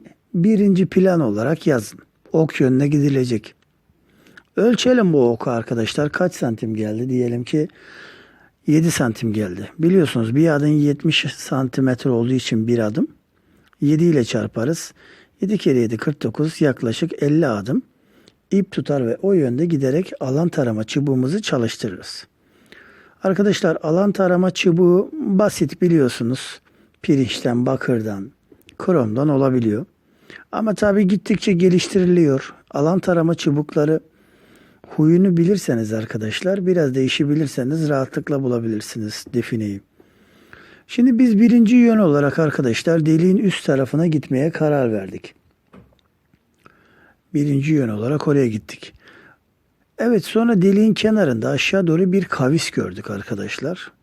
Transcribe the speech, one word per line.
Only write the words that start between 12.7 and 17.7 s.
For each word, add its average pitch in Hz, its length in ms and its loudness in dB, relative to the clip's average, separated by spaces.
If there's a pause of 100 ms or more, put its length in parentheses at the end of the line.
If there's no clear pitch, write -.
adım. 117 280 -2 (760)
Yedi 151 220 2
ile 156 200 4
çarparız. 113 680 -4 (480)
Yedi 202 160 -2
kere 135 220 2
yedi, 117 180 -2
kırk - 260 -6
dokuz, 147 380 -4
yaklaşık 135 640 -2
elli 151 240 2
adım 113 340 -4 (720)